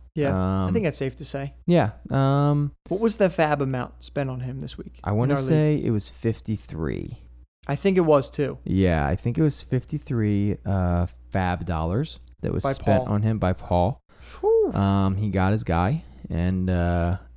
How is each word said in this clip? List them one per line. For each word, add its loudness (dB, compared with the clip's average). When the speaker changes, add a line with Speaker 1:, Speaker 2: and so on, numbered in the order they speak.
Speaker 1:
Yeah, 0
I 0
Speaker 2:
Um, 0
Speaker 1:
think 0
that's -2
safe -4
to -14
say. -8
Speaker 2:
Yeah. 4
Um, 2
Speaker 1:
What -2
was 2
the 4
fab 0
amount -6
spent -6
on -8
him -8
this -12
week -16
Speaker 2:
I -2
wanna 2
Speaker 1:
in 4
our 0
league? -2
Speaker 2:
say 4
it 0
was -2
fifty-three. -6
Speaker 1:
I -2
think 0
it 6
was 4
too. -4
Speaker 2:
Yeah, 2
I 0
think -4
it 2
was 0
fifty-three, -2
uh, 2
fab -2
dollars -2
that -2
was -2
Speaker 1:
By -2
Speaker 2:
spent 0
Speaker 1:
Paul. -2
Speaker 2:
on 0
him 0
by 2
Paul. 0
Speaker 1:
Whew. 2
Speaker 2:
Um, 2
he -2
got 2
his -2
guy, 0
and, 0
uh, 0